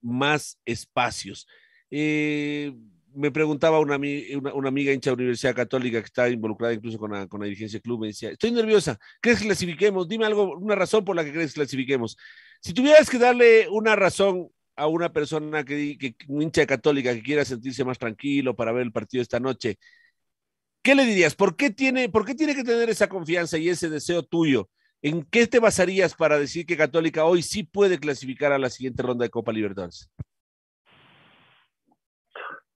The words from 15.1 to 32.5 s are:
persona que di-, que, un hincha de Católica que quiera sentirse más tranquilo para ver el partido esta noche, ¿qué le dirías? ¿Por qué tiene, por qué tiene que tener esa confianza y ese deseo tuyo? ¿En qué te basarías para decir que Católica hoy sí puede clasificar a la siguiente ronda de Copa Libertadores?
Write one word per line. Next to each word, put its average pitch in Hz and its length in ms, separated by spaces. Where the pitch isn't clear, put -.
persona 151 520
que 139 100
di-, 147 240
que, 131 160
un 147 140
hincha 160 200
de 135 40
Católica 131 480
que 110 80
quiera 143 220
sentirse 123 400
más 127 140
tranquilo 127 580
para 113 160
ver 127 100
el 117 100
partido 120 280
esta 120 200
noche, 120 360
¿qué 269 120
le 277 100
dirías? 185 300
¿Por 190 220
qué 277 140
tiene, 254 380
por 214 160
qué 247 100
tiene 294 200
que 269 100
tener 233 240
esa 208 200
confianza 170 500
y 160 100
ese 170 220
deseo 160 320
tuyo? 147 460
¿En 156 220
qué 233 240
te 247 100
basarías 190 560
para 151 240
decir 143 260
que 165 120
Católica 156 480
hoy 175 180
sí 202 220
puede 190 340
clasificar 139 540
a 135 60
la 131 120
siguiente 123 320
ronda 120 220
de 117 60
Copa 117 220
Libertadores? 98 580